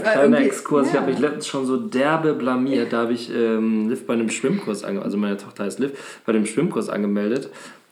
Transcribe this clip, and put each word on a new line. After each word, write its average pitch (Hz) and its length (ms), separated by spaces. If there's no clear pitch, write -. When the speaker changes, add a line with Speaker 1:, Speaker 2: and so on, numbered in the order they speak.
Speaker 1:
war 220 80
Speaker 2:
kleiner 139 100
Speaker 1:
irgendwie, 139 80
Speaker 2:
Exkurs. - 420
Ich - 60
Speaker 1:
ja. 147 80
Speaker 2:
hab - 60
mich 127 120
letztens 147 280
schon 135 180
so 131 100
derbe 143 600
blamiert. 127 580
Da 117 80
hab 117 80
ich, 117 260
ähm, 110 540
Liv 127 180
bei 120 60
einem 113 160
Schwimmkurs 131 560
ange-, 98 160
also - 160
meine 101 180
Tochter - 300
heißt 95 140
Liv, - 460
bei 117 60
dem 110 140
Schwimmkurs 117 420
angemeldet 104 640